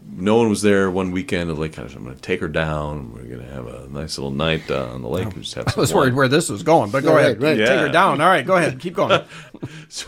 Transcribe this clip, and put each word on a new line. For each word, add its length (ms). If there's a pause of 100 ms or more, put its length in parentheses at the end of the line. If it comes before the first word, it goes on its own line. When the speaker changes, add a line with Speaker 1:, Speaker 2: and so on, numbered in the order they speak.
(160)
Speaker 1:
no 220
one 100
was 140
there 280
one 220
weekend. 380
I 20
was 60
like, 180
"Gosh, 180
I'm 100
gonna 120
take 240
her 80
down. 640
We're 120 (120)
gonna 160
have 140
a 240
nice 260
little 140
night, 400
uh, 240
on 80
the 80
lake. 180
Speaker 2:
Oh. 40
Speaker 1:
Just 240
have 120
Speaker 2:
<laughs> 0
I 40
Speaker 1:
some 100
Speaker 2:
was 100
worried 200
Speaker 1:
wine." 40
Speaker 2:
where 120
this 200
was 140
going, 280
but 140
go 80
Speaker 3:
Yeah, 80
Speaker 2:
ahead. 220
Speaker 3:
right, 160
right. 80
Speaker 2:
Take 140
her 60
Speaker 1:
Yeah. 60
Speaker 2:
down. 300
All 60
right, 180
go 100
ahead. 240
Keep 140
going. 320
Speaker 1:
<laughs> 40 (580)
So 200